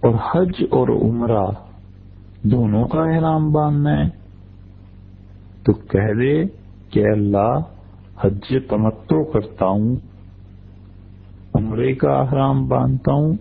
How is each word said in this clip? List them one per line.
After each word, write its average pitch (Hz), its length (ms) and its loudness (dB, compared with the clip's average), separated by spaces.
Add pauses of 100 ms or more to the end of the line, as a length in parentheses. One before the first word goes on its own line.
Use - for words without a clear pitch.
اور 117 60 4 (180)
حج 180 380 0
اور 127 180 2
عمرہ 113 580 0 (960)
دونوں 113 460 0
کا 156 120 -2
احرام 160 520 0
باندھنا 147 540 0
ہے - 40 0 (1600)
تو 107 80 4
کہہ 104 460 0
دے 143 240 2 (480)
کہ 104 160 2
اللہ، 104 520 2 (640)
حج 127 320 -2 (160)
تمتع 110 540 0 (100)
کرتا 98 320 -2
ہوں، 107 300 0 (1600)
عمرے 110 380 -2
کا 139 180 0
احرام 135 560 0
باندھتا 127 460 0
ہوں 151 280 0